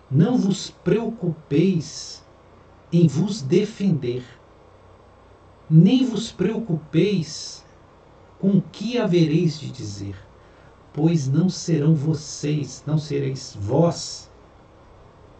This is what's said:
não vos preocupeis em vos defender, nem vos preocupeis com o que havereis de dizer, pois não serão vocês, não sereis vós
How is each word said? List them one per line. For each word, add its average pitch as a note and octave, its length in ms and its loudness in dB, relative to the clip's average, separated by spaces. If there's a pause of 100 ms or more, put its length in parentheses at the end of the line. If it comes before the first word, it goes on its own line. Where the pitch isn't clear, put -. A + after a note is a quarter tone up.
(100)
não G3 260 4
vos F#3+ 340 -2
preocupeis F3 1500 -4 (720)
em E3+ 140 6
vos E3+ 340 -2
defender, C3+ 840 -2 (1400)
nem F#3+ 360 8
vos G#3+ 260 -4
preocupeis F#3 1300 -4 (720)
com G3 200 2
o E3 40 2
que A#3 360 -6
havereis E3 600 2
de B2+ 120 -12
dizer, G2+ 440 -12 (800)
pois D#3 340 2
não D#3+ 220 2
serão D#3+ 460 0
vocês, D3 920 -4
não D3+ 120 0
sereis C#3 600 -6
vós C3+ 720 -2 (1080)